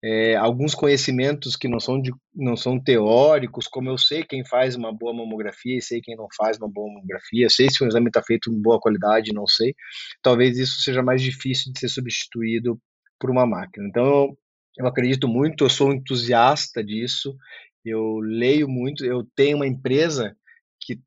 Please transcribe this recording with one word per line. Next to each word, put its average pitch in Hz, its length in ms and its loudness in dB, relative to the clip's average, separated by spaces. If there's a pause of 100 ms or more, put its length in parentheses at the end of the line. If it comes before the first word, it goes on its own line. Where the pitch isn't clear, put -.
é, 110 320 2
alguns 120 400 0
conhecimentos 139 800 0
que - 120 -6
não 120 120 -2
são 127 200 -2
de, 131 120 -4 (240)
não 127 200 -2
são 127 240 -2
teóricos, 127 880 4
como 131 220 -8
eu 131 80 -4
sei 151 260 0
quem 127 220 -8
faz 127 300 0
uma 113 200 -6
boa 117 180 -6
mamografia 113 640 -6
e 120 40 -4
sei 117 180 -6
quem 113 160 -14
não 110 120 -14 (100)
faz 107 200 0
uma 107 120 -8
boa 104 240 -10
mamografia, 101 560 -2
sei 131 200 4
se - 140 0
o 127 40 2
exame 117 240 2
tá 113 100 2
feito 113 300 -2
em 110 100 -2
boa 113 180 6
qualidade, 107 540 2
não 104 140 -6
sei, 123 260 2 (480)
talvez 123 380 4
isso 127 220 -4
seja 131 200 0
mais 127 200 2
difícil 131 520 -4
de - 60 -12
ser 127 80 -4
substituído 117 920 -4 (420)
por 131 120 -2
uma 127 160 4
máquina. 98 400 -6
Então, 139 500 2 (400)
eu 131 80 -4
acredito 131 420 0
muito, 143 360 0
eu 131 60 4
sou 139 200 2
um 139 40 2
entusiasta 123 880 0
disso, 117 520 -6 (480)
eu 110 360 -2
leio 120 480 2
muito, 135 360 -4
eu 123 220 -2 (100)
tenho 147 220 4
uma 143 100 -2
empresa 135 680 -2 (460)
que 127 260 -10